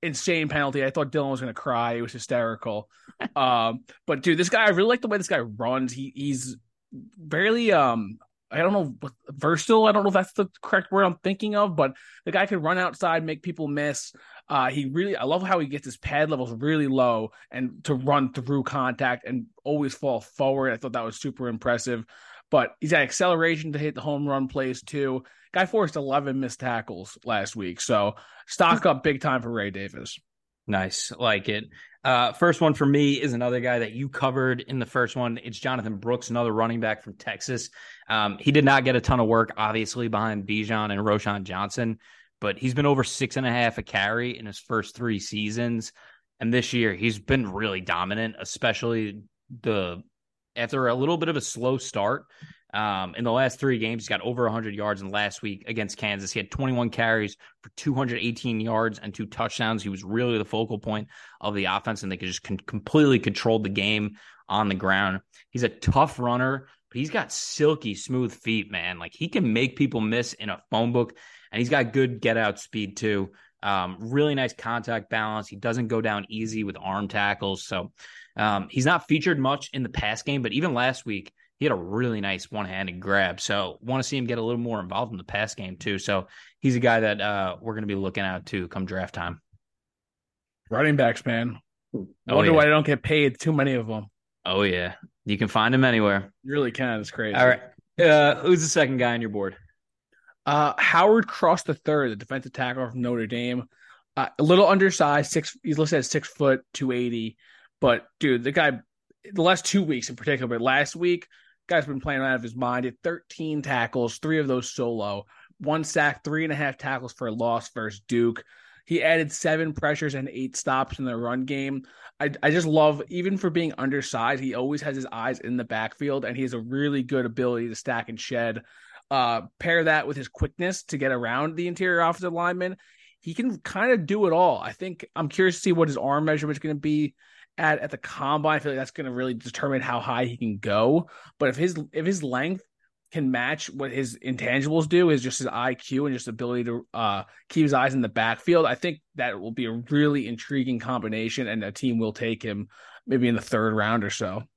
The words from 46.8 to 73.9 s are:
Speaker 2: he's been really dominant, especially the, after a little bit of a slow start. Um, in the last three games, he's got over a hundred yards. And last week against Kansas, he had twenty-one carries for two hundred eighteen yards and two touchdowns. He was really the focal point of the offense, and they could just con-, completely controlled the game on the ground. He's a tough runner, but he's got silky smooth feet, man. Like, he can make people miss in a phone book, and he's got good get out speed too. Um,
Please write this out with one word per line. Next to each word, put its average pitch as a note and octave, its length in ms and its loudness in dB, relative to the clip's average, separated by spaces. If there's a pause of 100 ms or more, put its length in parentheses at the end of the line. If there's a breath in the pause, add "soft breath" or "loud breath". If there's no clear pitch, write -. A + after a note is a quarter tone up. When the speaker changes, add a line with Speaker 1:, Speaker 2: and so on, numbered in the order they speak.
Speaker 2:
he's G#2+ 260 -2
been A#2 320 0
really G2 300 -4
dominant, F#2+ 580 -2
especially A2 840 -2 (400)
the, F#2 400 -2 (540)
after B2 320 -2
a A#2+ 80 2
little D3 220 0
bit D#3+ 120 -2
of D#3+ 60 0
a C#3 60 -2
slow B2+ 360 -2
start. B2 480 -2 (480 loud breath)
Um, G2 420 -4
in A#2 80 -6
the A#2+ 80 0
last B2+ 300 2
three C3 180 2
games, A2+ 240 -4
he's - 60 -14
got G2+ 120 -2
over A#2+ 240 -2
a A2 60 0
hundred A2 240 -4
yards. G#2 260 -4
And G2 80 -10
last G#2 320 -4
week G2+ 260 -8
against G#2+ 300 -6
Kansas, G2 360 -4
he A2 60 -2
had G2 120 -8
twenty-one B2+ 380 -2
carries A2+ 480 0 (240 soft breath)
for - 160 -20
two D3 180 -2
hundred B2 240 -2
eighteen A#2 400 -4
yards A2 400 0
and G#2+ 140 -12
two A2 120 -8
touchdowns. A2 560 -2
He G2+ 80 -6
was F#2+ 140 -8
really A#2 340 0
the G#2+ 80 0
focal A2+ 320 -4
point G#2+ 300 -4 (320 loud breath)
of G#2 160 -4
the G2 100 -2
offense, G2 380 -2
and F#2+ 80 -6
they F#2 60 -6
could F#2 100 -8
just F2+ 160 -8
con-, G2 140 -6
completely C3 600 4
controlled A2+ 440 0
the G2+ 60 -2
game G#2 480 0 (320 loud breath)
on G#2 180 2
the F#2+ 80 0
ground. F#2+ 460 2 (280 soft breath)
He's A#2+ 140 -4
a - 60 4
tough - 500 2
runner, B2+ 480 0 (240 soft breath)
but A#2 80 -8
he's D3+ 100 -4
got - 220 -4
silky D3 640 0
smooth B2+ 380 -2
feet, G#2 360 -2
man. F2+ 300 -6
Like, E2+ 160 -12
he E3+ 140 -6
can D3 240 2
make C3 240 0
people C3 240 0
miss A#2 320 -2
in G#2 160 -10
a F#2+ 200 -8
phone A#2 220 2
book, A#2+ 260 0 (360 loud breath)
and G#2+ 60 -2
he's B2 100 0
got C3 240 2
good B2+ 260 2
get A2+ 160 2
out G#2+ 240 0
speed G#2 380 -8
too. G2+ 340 -2 (320 soft breath)
Um, F#2 380 -2